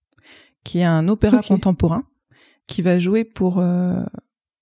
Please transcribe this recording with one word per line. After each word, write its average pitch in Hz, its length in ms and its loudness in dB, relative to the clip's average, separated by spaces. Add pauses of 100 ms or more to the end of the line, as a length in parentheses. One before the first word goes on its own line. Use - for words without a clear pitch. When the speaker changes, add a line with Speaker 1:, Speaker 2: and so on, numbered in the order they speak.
(640)
Speaker 1:
qui - 160 -4
est 180 40 2
un 165 240 2
opéra 214 300 4
Speaker 2:
Ok. 208 100 -6
Speaker 1:
contemporain 190 540 0 (640)
qui - 140 -6
va 180 180 2
jouer 202 240 0
pour, 185 360 -2
euh, 180 420 -2 (580)